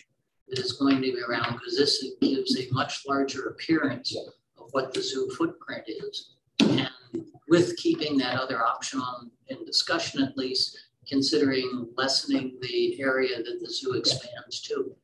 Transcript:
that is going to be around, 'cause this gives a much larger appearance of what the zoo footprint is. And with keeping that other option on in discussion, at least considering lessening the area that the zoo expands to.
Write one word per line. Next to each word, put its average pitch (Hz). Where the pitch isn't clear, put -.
that 127
is -
going 139
to 131
be 123
around, 120
'cause -
this -
gives 131
a -
much 127
larger 135
appearance 139
of -
what 131
the -
zoo 131
footprint -
is. -
And 135
with 170
keeping 156
that 127
other 120
option -
on 123
in -
discussion, -
at 135
least 127
considering 131
lessening 131
the 120
area 131
that 120
the 113
zoo -
expands -
to. 143